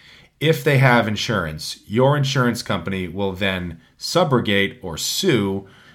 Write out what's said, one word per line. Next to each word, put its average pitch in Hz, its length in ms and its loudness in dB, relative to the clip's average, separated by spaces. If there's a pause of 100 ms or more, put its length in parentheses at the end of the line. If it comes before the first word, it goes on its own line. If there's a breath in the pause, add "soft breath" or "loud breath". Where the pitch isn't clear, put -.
(400 soft breath)
if 156 240 0
they 143 140 4
have 120 280 6
insurance, 95 800 -4
your 131 300 2
insurance 127 460 0
company 95 440 -4
will 95 260 -4
then 90 480 -4 (180 soft breath)
subrogate 107 840 0
or 82 140 -10
sue 101 720 0 (260 loud breath)